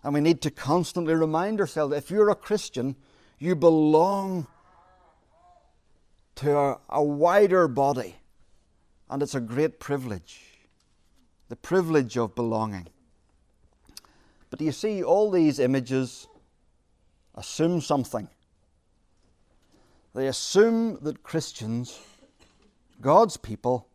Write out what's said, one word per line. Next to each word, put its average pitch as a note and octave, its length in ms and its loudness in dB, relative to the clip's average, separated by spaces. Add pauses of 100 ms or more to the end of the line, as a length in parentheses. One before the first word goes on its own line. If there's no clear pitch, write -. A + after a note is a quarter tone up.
And C#3+ 120 -4
we D3 60 2
need D#3 200 2
to D3+ 80 -4
constantly D#3+ 640 -2
remind E3 460 0
ourselves D3+ 320 -2
that C#3+ 60 -2
if C#3+ 120 -10
you're G#3 200 4
a G3+ 60 2
Christian, C3+ 600 -6 (420)
you F3 180 -2
belong E3 920 2 (1900)
to C#3+ 220 0
a, C#3 220 0 (100)
a D3+ 140 0
wider F3 640 4
body. C3 480 -2 (920)
And C#3 140 -6
it's C#3+ 140 -6
a C3+ 40 -2
great B2 400 -4
privilege, B2+ 640 -8 (1080)
the A#2+ 60 -14
privilege D#3+ 640 0
of A2+ 160 -2
belonging. A2 540 -4 (1600)
But - 80 -12
do D3+ 80 -4
you D#3 60 0
see, G#3 320 -4
all G#3 260 4
these D#3 300 2
images C3 680 -2 (1120)
assume E3 440 -2
something. B2 480 -4 (1800)
They C3+ 140 -2
assume A3 720 2
that D3 200 -8
Christians, A#2+ 760 -8 (1000)
God's E3+ 340 4
people A#2+ 600 -6